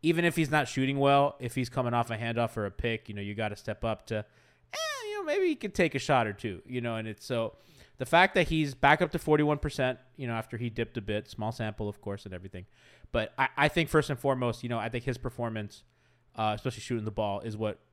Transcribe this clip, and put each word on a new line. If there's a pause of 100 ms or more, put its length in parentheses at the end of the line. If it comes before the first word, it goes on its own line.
even
if
he's
not
shooting
well,
if
he's
coming
off
a
handoff
or
a
pick,
you
know,
you
gotta
step
up
to,
eh, (320)
you
know,
maybe
he
could
take
a
shot
or
two,
you
know,
and
it's,
so (440)
the
fact
that
he's
back
up
to
forty-one
percent, (160)
you
know,
after
he
dipped
a
bit,
small
sample,
of
course,
and
everything. (460)
But
I,
I
think
first
and
foremost,
you
know,
I
think
his
performance, (500)
uh,
especially
shooting
the
ball,
is
what (140)